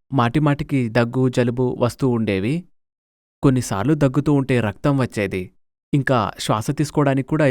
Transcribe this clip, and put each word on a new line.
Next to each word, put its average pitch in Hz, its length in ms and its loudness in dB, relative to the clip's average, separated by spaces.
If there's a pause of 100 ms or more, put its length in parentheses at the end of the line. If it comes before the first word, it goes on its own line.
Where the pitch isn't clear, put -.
(200)
మాటిమాటికి 143 640 0 (160)
దగ్గు, 123 260 0 (140)
జలుబు 123 300 0 (180)
వస్తూ 131 220 -2 (100)
ఉండేవి. 107 360 0 (920)
కొన్నిసార్లు 127 580 0
దగ్గుతూ 139 380 0
ఉంటే 127 160 0 (100)
రక్తం 143 260 -2 (100)
వచ్చేది. 98 380 -4 (580)
ఇంకా 127 200 0 (240)
శ్వాస 110 260 -2 (120)
తీసుకోవడానికి 139 520 0
కూడా 151 160 2